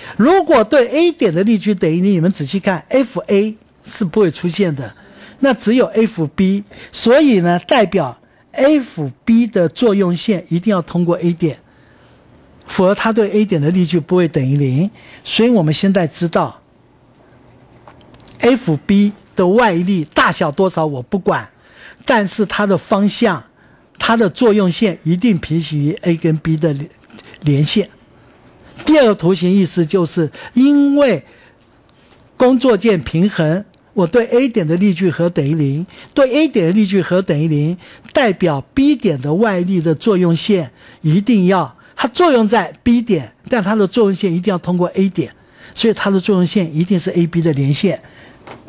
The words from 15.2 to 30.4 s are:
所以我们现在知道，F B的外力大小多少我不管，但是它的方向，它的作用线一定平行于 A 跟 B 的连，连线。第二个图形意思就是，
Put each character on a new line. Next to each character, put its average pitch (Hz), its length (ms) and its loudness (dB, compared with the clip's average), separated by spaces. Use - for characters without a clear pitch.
所 - 200 0
以 247 60 4
我 214 120 2
们 156 120 0
现 196 180 0
在 180 140 2
知 170 220 -6
道 165 340 -4
，F 226 480 0
B 202 260 2
的 185 100 0
外 214 260 2
力 175 420 -2
大 233 180 2
小 165 180 -2
多 185 200 0
少 160 160 -2
我 139 160 -6
不 196 160 -6
管， 135 320 -4
但 220 200 0
是 196 200 -4
它 - 180 -4
的 190 140 0
方 202 280 0
向， 190 380 -2
它 233 180 0
的 220 140 2
作 247 240 2
用 190 180 2
线 196 300 -2
一 165 120 0
定 185 220 0
平 156 240 -4
行 147 240 -4
于 151 80 0
A 170 140 0
跟 160 220 -2
B 160 180 -2
的 156 160 -2
连， 139 160 -8
连 147 220 2
线。 170 260 -2
第 302 120 4
二 277 100 6
个 214 80 4
图 180 200 0
形 180 180 0
意 196 140 4
思 170 180 -2
就 175 220 0
是， 160 240 -2